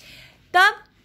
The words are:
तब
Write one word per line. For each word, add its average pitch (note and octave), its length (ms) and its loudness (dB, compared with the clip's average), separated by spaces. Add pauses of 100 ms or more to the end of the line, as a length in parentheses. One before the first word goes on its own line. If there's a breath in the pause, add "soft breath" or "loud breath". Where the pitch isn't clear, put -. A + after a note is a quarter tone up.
(540 loud breath)
तब G4+ 300 -2 (220)